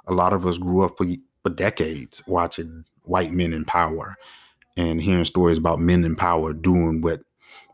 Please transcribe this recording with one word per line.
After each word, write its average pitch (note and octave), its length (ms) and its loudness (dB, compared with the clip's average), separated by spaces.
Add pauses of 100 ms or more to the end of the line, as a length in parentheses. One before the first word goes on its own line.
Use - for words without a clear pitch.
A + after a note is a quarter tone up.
a F#2 60 -2
lot F2+ 200 2
of F#2 140 -2
us E2+ 100 0
grew F2+ 260 2
up F2 140 -2
for, F#2 80 0 (380)
for - 80 -2
decades D#2+ 760 -4
watching E2+ 560 -4 (200)
white F2 280 -2
men F2 220 0
in D#2+ 120 -6
power E2+ 520 -2 (580)
and E2 260 0
hearing F2 240 2
stories E2+ 340 2
about E2 200 0
men F2 240 4
in E2 120 0
power E2 380 0
doing E2 480 2
what E2 200 -2 (520)